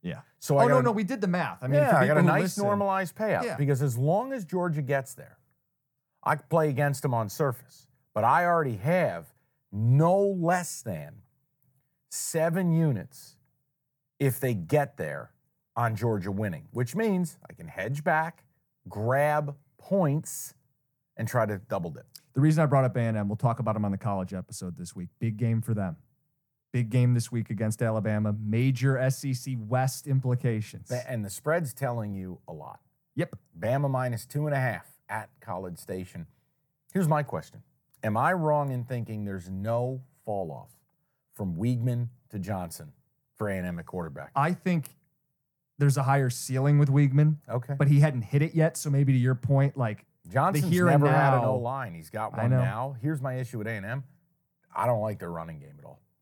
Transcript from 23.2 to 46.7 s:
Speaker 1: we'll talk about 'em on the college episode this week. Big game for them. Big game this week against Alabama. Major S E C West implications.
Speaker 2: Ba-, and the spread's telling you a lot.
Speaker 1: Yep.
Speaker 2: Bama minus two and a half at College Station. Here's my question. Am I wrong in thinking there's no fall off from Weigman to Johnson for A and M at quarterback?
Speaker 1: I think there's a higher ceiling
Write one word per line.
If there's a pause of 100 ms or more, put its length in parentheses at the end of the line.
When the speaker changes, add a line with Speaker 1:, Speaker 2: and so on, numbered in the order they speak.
Speaker 1:
we'll
talk
about
'em
on
the
college
episode
this
week. (100)
Big
game
for
them. (800)
Big
game
this
week
against
Alabama.
Major
S
E
C
West
implications.
Speaker 2:
Ba-,
and
the
spread's
telling
you
a
lot. (340)
Speaker 1:
Yep. (240)
Speaker 2:
Bama
minus
two
and
a
half (220)
at (100)
College
Station. (680)
Here's
my
question. (400)
Am
I
wrong
in
thinking
there's
no (240)
fall
off (640)
from
Weigman (200)
to
Johnson (440)
for
A
and
M
at
quarterback?
Speaker 1:
I
think (880)
there's
a
higher
ceiling